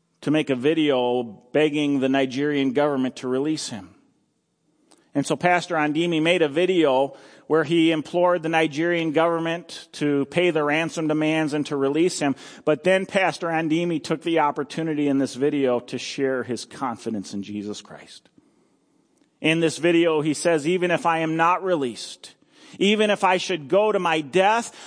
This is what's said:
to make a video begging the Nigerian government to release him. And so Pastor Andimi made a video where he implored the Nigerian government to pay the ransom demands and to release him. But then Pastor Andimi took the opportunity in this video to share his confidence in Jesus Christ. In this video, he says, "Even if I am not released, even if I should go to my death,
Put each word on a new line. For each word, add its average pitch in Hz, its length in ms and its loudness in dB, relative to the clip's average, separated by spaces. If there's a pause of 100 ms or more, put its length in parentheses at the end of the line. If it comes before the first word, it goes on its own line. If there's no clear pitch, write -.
(200)
to 143 120 -2
make 151 180 0
a 135 60 0
video 127 680 2
begging 143 800 0
the 131 80 2
Nigerian 135 640 0
government 135 440 0
to 131 120 -8
release 147 400 -2
him. 95 260 -14 (1200)
And 143 100 0
so 147 120 -2
Pastor 175 380 0
Andimi 156 460 0
made 170 200 2
a 156 80 2
video 143 640 2 (320)
where 156 160 2
he 165 280 2
implored 175 520 0
the 160 60 -4
Nigerian 160 640 0
government 165 800 -2
to 143 320 0
pay 175 240 0
the 156 140 0
ransom 160 440 -2
demands 156 460 0
and 151 140 -2
to 147 100 -4
release 147 420 0
him. 139 160 0 (300)
But 151 180 0
then 190 220 2
Pastor 180 420 0
Andimi 165 560 -2
took 160 200 -6
the 165 160 0
opportunity 147 680 -2
in 139 120 2
this 123 160 -2
video 135 440 0
to - 180 -10
share 131 460 -4
his 113 220 -8
confidence 110 680 -8
in 101 100 -6
Jesus 104 380 -10
Christ. - 480 -20 (1120)
In 160 220 2
this 160 160 0
video, 165 440 2
he 147 120 0
says, 156 340 0
"Even 180 240 0
if 165 140 0
I 165 140 0
am 160 180 -2
not 170 260 2
released, 143 720 -4 (460)
even 208 320 4
if 196 120 -2
I 185 140 4
should 165 300 -4
go 208 240 4
to 202 80 2
my 165 220 0
death, 190 520 2 (140)